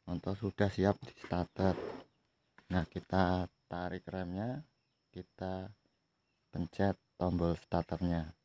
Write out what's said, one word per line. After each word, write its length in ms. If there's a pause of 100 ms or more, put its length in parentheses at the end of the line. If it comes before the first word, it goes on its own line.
Motor 320
sudah 340
siap 380
di 80
starter. 640 (960)
Nah, 160
kita 560 (240)
tarik 400
remnya, 500 (540)
kita 560 (800)
pencet 460 (180)
tombol 400
starternya. 800 (120)